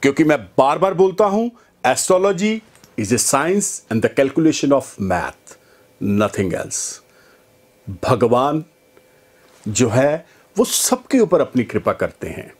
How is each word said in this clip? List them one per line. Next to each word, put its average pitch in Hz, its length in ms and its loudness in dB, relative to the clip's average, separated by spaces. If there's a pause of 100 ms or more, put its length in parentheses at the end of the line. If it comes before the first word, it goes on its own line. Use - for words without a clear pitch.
क्योंकि 139 220 2
मैं 151 200 4
बार-बार 156 500 2
बोलता 190 320 2
हूं, 214 240 0 (440)
astrology 190 680 0 (400)
is 104 120 -2
a 120 80 0
science 170 500 0 (240)
and 113 120 -2
the 117 40 4 (100)
calculation 151 540 2
of 131 100 2 (180)
math, 90 560 -6 (440)
nothing 101 520 -2
else। - 480 -8 (1000)
भगवान 131 600 0 (1040)
जो 110 220 0
है, 143 360 0 (320)
वो 240 80 2
सबके - 540 -2
ऊपर 175 220 4
अपनी 123 220 0
कृपा 107 300 -2
करते - 340 -6
हैं। - 320 -14